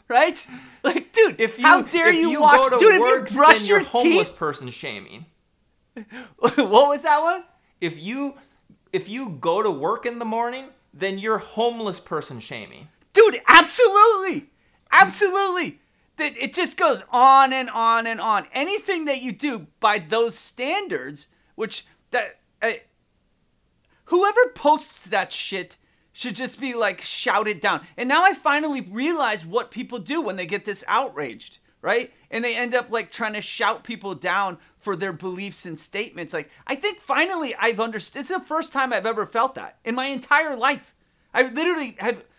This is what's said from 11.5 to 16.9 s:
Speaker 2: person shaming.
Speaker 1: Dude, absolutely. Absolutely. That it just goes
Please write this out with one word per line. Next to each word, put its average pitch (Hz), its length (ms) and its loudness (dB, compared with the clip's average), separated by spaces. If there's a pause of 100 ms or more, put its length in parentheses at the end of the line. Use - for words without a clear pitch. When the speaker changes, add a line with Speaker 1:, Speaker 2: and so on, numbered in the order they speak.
Speaker 2:
person 143 400 -8
shaming. 107 500 -16 (240)
Speaker 1:
Dude, 415 340 6
absolutely. 381 1000 6 (420)
Absolutely. 381 880 2 (380)
That 277 200 -4
it 254 160 -6
just - 240 -4
goes 311 240 2 (100)